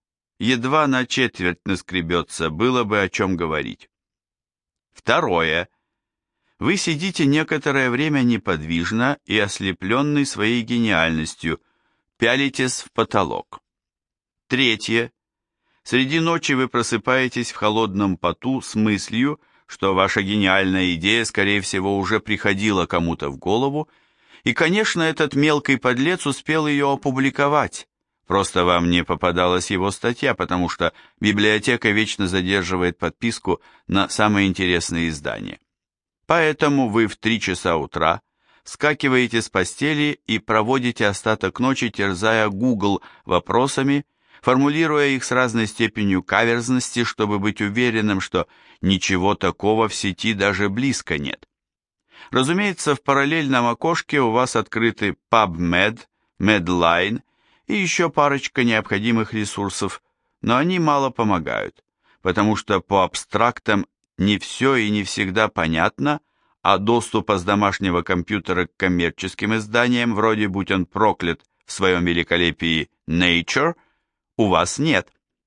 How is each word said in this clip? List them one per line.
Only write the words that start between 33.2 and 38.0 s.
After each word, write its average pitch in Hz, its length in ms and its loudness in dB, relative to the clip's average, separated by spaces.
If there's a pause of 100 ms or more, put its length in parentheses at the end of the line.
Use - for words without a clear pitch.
на 95 220 0
самые 104 380 2
интересные 85 640 0
издания. 57 500 -8 (680)
Поэтому 151 600 2
вы 110 200 2
в - 100 -12
три 113 240 -2
часа 87 360 0
утра 80 440 0 (420)